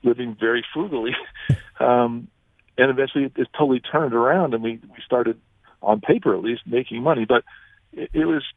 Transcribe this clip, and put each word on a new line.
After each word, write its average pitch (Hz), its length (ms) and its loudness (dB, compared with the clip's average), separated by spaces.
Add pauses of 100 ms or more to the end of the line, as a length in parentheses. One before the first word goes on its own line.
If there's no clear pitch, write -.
living 120 360 0
very 117 240 0 (100)
frugally. 147 420 -4 (340)
<laughs> 135 60 4 (220)
Um, 123 520 2 (480)
and 131 120 4
eventually 135 360 0
it, 135 100 -8
it 131 160 -2
totally 135 300 2
turned 151 320 -2
around, 135 400 2
and 113 100 -2
we, 117 200 -4
we - 120 -20 (100)
started, 113 320 0 (440)
on 107 180 2
paper 151 340 2
at 90 80 -2
least, 117 240 -4
making 120 380 -4
money. 135 220 0
But 120 180 2 (480)
it, - 220 -12
it 156 120 0
was 156 180 0 (140)